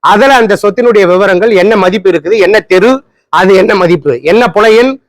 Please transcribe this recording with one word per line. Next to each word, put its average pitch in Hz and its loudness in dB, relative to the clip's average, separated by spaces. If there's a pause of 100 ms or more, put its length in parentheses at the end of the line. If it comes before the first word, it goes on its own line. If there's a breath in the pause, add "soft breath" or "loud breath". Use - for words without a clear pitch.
அதுல 254 2
அந்த 202 -2
சொத்தினுடைய 208 0
விவரங்கள், 190 0 (100)
என்ன 214 0
மதிப்பு 185 -2
இருக்குது, 170 -2
என்ன 214 2 (120)
தெரு, 190 2 (400)
அது 190 2
என்ன 190 0
மதிப்பு, 170 -2 (180)
என்ன 226 0
புல 208 2 (120)
எண் 262 -2 (160)